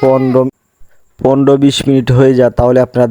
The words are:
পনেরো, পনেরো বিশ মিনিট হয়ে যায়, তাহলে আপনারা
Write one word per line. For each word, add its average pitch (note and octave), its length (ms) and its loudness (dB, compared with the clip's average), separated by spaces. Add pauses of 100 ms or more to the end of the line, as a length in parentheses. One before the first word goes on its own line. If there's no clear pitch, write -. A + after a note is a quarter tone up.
পনেরো, C3 420 0 (800)
পনেরো C#3 340 0 (100)
বিশ C#3 120 0 (100)
মিনিট C3+ 300 -2
হয়ে C3+ 220 4
যায়, B2 200 2
তাহলে B2 280 0
আপনারা B2 240 -2